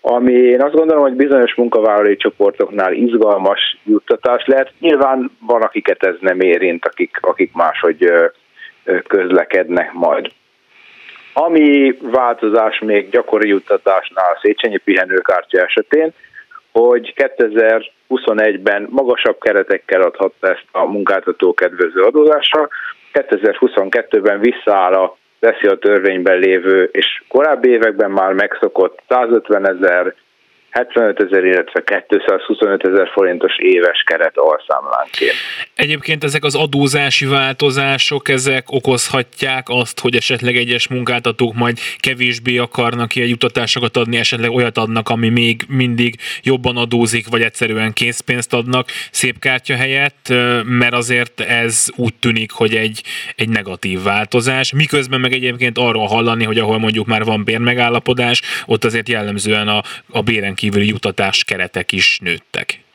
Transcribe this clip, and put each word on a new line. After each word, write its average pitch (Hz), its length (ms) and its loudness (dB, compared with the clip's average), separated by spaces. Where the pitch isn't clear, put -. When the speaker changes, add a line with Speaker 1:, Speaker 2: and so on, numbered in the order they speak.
Speaker 1:
ami 123 300 2
én 123 280 6
azt 147 140 0
gondolom, 160 260 4
hogy 135 120 2
bizonyos 135 420 2
munkavállalói 107 600 2
csoportoknál 98 760 0
izgalmas 104 920 2
juttatás 117 600 0
lehet. 135 340 2
Nyilván 135 600 2
van, 117 220 0
akiket 101 420 -2
ez 92 160 0
nem 92 200 0
érint, 87 460 2
akik, - 360 -4
akik 90 320 0
máshogy, 82 520 0
ö, 85 200 4
ö, - 160 -2
közlekednek 90 920 0
majd. 85 380 0
Ami 143 680 4
változás 113 760 0
még 104 300 0
gyakori 107 380 0
juttatásnál 95 840 0
a - 80 -6
Széchenyi 104 360 0
pihenőkártya 92 840 0
esetén, 151 500 0
hogy 120 420 2
kétezer-huszonegyben 107 1800 0
magasabb 123 500 0
keretekkel 98 640 0
adhatta 95 480 0
ezt - 220 -4
a 87 140 0
munkáltató 95 680 0
kedvező 90 480 0
adózásra, 151 640 4
kétezer-huszonkettőben 104 1300 0
visszaáll 101 540 2
a 92 240 0
szeszia 104 360 2
törvényben 95 640 2
lévő 92 540 2
és - 360 -2
korábbi 131 420 2
években 110 420 2
már 95 220 2
megszokott 98 760 0
százötvenezer, 98 1040 0
hetvenötezer, 104 720 0
illetve 92 400 0
kétszázhuszonötezer 98 1300 0
forintos 90 440 0
éves 90 480 2
keret 82 320 0
alszámlánként. 69 960 -2
Speaker 2:
Egyébként 151 480 -4
ezek 147 200 -4
az 143 120 -2
adózási 143 720 0
változások, 139 1040 -2
ezek 131 400 -2
okozhatják 131 960 -4
azt, 123 340 -4
hogy 120 160 -2
esetleg 123 400 -2
egyes 120 320 -2
munkáltatók 120 680 -4
majd 120 240 -2
kevésbé 123 600 -2
akarnak 120 580 -2
ilyen 120 120 -2
juttatásokat 120 680 -2
adni, 117 200 -2
esetleg 117 340 -2
olyat 120 260 0
adnak, 113 320 -2
ami 117 200 0
még 117 380 0
mindig 120 480 0
jobban 127 340 -2
adózik, 117 520 -2
vagy 117 120 -2
egyszerűen 110 520 -2
készpénzt 120 600 -4
adnak 127 320 -2
szép - 280 -4
kártya 131 360 -4
helyett, 135 540 -4
ö, 123 340 2
mert 120 300 0
azért 120 460 -2
ez 117 560 -2
úgy 117 240 -4
tűnik, 113 320 -4
hogy 110 240 -2
egy, 110 260 -4
egy 110 140 -4
negatív 95 540 -6
változás. 117 680 -2
Miközben 135 460 -2
meg 127 120 0
egyébként 123 460 -2
arról 113 280 0
hallani, 113 380 0
hogy 110 140 0
ahol 110 220 0
mondjuk 110 280 -2
már 110 160 -2
van 107 200 -2
bérmegállapodás, 120 960 0
ott 110 180 -2
azért 113 260 -2
jellemzően 104 580 -2
a, 107 140 0
a 113 100 -2
béren 101 400 -2
kívüli 101 260 0
juttatás 101 560 -2
keretek 92 480 -6
is - 320 0
nőttek. - 560 -6